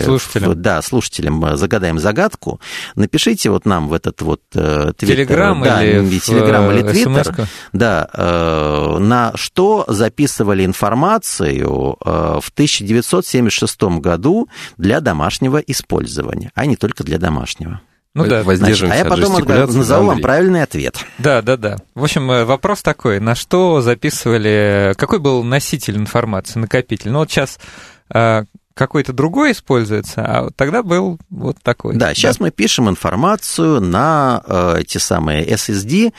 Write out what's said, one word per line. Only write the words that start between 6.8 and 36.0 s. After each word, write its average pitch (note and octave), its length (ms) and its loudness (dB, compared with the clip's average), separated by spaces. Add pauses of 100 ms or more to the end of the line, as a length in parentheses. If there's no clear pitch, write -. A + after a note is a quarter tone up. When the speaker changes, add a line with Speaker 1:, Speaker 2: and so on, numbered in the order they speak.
Speaker 1:
э, G#2 100 0
Speaker 2:
Twitter. G#3 80 4
Speaker 1:
эс B3 60 4
эм C3+ 100 2
эс-ку? - 300 -2 (260)
Speaker 2:
Да, G2 400 0
э, D#2 880 0
на A2+ 380 2
что G3+ 520 0
записывали G#2 800 0
информацию, F#2+ 160 -2 (1200)
э, D#2+ 380 0
в - 80 -12
тысяча - 340 0
девятьсот A#2+ 400 0
семьдесят A#2+ 360 0
шестом F2 400 0
году F#2+ 480 0 (300)
для G#2+ 220 2
домашнего C3+ 580 0
использования, - 960 -6
а C3+ 100 0
не C#3 80 2
только - 300 -4
для D#2+ 140 -2
домашнего. D#2+ 640 -4 (340)
Speaker 1:
Ну D3+ 120 0
да. A2 160 2
Speaker 3:
Воздержимся F#2+ 440 2
Speaker 2:
Значит, F2 60 2
а - 40 2
я E3 60 2
Speaker 3:
от - 60 -2
Speaker 2:
потом - 280 2
отга-, - 0 -
Speaker 3:
жестикуляции, B2+ 420 2
Speaker 2:
назову B2+ 220 4
Speaker 3:
да, G#3 60 4
Speaker 2:
вам G3 40 4
Speaker 3:
Андрей? A#2 140 0
Speaker 2:
правильный E3+ 400 2
ответ. - 320 -4 (220)
Speaker 1:
Да, C3 220 2
да, B2 160 0
да. G#2 220 -4 (160)
В B2 80 -8
общем, C#3+ 300 0
э, A#2+ 120 2
вопрос C3+ 380 0
такой: A2 380 0
на A2+ 160 0
что F3 440 2
записывали, G#2+ 1160 2
какой F#3+ 240 0
был C3 240 2
носитель B2 520 -2
информации, G#2+ 640 -2
накопитель? A2+ 540 -2
Ну D3 80 0
вот D3+ 100 -2
щас, - 300 -4 (520)
э, A2 320 2 (300)
какой-то C3+ 380 -2
другой F3 400 0
используется, A2 720 -2
а A2+ 200 -2
вот - 120 -10
тогда E3 260 0
был F3+ 360 -2 (100)
вот B2+ 340 -8
такой. A2+ 320 -2
Speaker 2:
Да, A2+ 200 2
щас - 240 0
Speaker 1:
Да. F#3+ 80 0
Speaker 2:
мы D#3+ 40 -2
пишем - 380 0
информацию D3 920 0
на, B2+ 640 0
э, F2 340 0
эти - 160 -6
самые D#2 480 -2
эс - 240 -2
эс G2+ 160 -2
ди G3+ 340 0